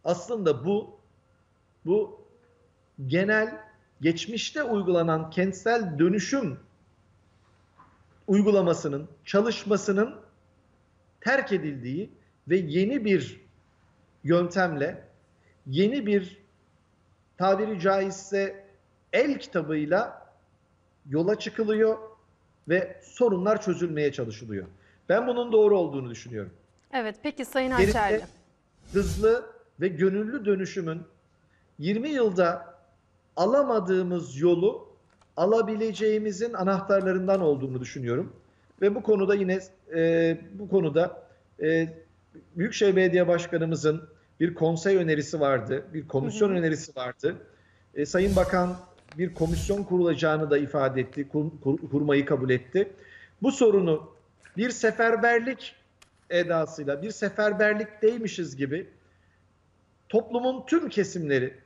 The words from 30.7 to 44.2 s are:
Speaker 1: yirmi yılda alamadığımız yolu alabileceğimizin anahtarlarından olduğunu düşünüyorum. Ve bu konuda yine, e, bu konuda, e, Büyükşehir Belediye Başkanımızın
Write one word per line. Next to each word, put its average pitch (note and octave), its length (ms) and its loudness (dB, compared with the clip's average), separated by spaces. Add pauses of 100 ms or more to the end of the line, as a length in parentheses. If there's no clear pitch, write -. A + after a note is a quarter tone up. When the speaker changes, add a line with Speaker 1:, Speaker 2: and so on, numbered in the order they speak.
Speaker 1:
yirmi A3 300 -2
yılda F#3 680 0 (580)
alamadığımız F#3 1040 0
yolu F3 480 2 (500)
alabileceğimizin G#3+ 1160 0
anahtarlarından F#3+ 880 2
olduğunu C3 400 0
düşünüyorum. B2 520 -4 (480)
Ve G3+ 140 2
bu B3 80 -6
konuda G3+ 320 4
yine, F#3+ 240 0 (360)
e, E3 420 4 (160)
bu G3 160 -12
konuda, E3 540 0 (380)
e, D#3+ 260 0 (680)
Büyükşehir G3+ 400 2
Belediye F3+ 320 4
Başkanımızın E3 840 0 (300)